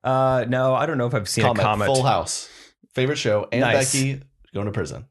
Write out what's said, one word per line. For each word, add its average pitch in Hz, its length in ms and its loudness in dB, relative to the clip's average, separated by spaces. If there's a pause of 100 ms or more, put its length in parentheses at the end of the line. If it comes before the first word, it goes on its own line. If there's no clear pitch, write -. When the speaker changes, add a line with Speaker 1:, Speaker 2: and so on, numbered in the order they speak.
Speaker 1:
Uh, 131 460 2
no, 127 260 2
I 131 120 0
don't 160 100 -2
know 123 100 0
if 123 60 -2
I've 104 160 -2
seen - 160 0
Speaker 2:
Comet, 117 160 2
Speaker 1:
a - 40 2
comet. 104 200 2
Speaker 2:
Full 135 180 2
House. 101 460 0 (460)
Favorite 139 220 0
show. 104 360 0
Aunt - 80 0
Speaker 1:
Nice. 135 320 2
Speaker 2:
Becky 135 300 -2 (320)
going 101 100 -4
to 104 80 -4
prison. 85 380 -6